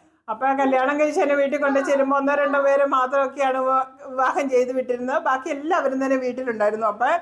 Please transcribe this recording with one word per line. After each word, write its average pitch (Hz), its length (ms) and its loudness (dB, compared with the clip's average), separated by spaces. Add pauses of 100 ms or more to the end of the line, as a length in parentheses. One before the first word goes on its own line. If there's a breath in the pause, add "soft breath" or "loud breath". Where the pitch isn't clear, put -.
(280 soft breath)
അപ്പൊ 226 180 -4
കല്യാണം 269 540 2
കഴിച്ച് 302 200 2
എന്നെ 285 140 2
വീട്ടിൽ 285 240 0
കൊണ്ട് 277 220 0
ചെല്ലുമ്പോ 277 360 2
ഒന്നോ 277 180 0
രണ്ടോ 277 280 0
പേര് 277 220 4
മാത്രമൊക്കെയാണ് 269 760 0
വ-, 262 520 -2
വിവാഹം 269 400 0
ചെയ്ത് 254 220 2
വിട്ടിരുന്നത്. 254 500 -2
ബാക്കി 277 280 -2
എല്ലാവരും 277 540 -2
തന്നെ 269 120 0
വീട്ടിലുണ്ടായിരുന്നു. 226 680 -2
അപ്പൊ 214 200 -2 (160)